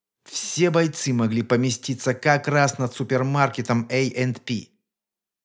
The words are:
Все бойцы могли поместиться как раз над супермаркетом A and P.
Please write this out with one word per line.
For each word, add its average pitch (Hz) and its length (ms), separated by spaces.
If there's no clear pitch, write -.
Все - 460
бойцы 160 420
могли 113 300
поместиться 123 720
как 143 320
раз 139 320
над 127 160
супермаркетом 127 960
A 131 180
and 127 340
P. 101 260